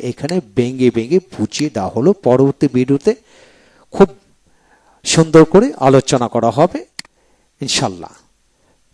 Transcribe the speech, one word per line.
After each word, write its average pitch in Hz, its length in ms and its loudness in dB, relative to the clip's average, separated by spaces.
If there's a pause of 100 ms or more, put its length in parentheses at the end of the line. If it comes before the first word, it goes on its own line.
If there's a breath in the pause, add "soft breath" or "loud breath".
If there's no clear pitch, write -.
(100)
এখানে 143 260 -8 (200)
ভেঙে 127 400 -2
ভেঙে 123 220 -2 (160)
বুঝিয়ে 139 420 -6
দেওয়া 98 200 -6
হলো। 135 140 2 (160)
পরবর্তী 135 400 2 (100)
ভিডিওতে 139 360 0 (840 soft breath)
খুব 196 140 4 (960)
সুন্দর 160 380 4 (100)
করে 208 140 4 (200)
আলোচনা 131 480 2
করা 117 240 0
হবে 180 200 0 (840)
ইনশাল্লাহ। 95 520 -8 (800)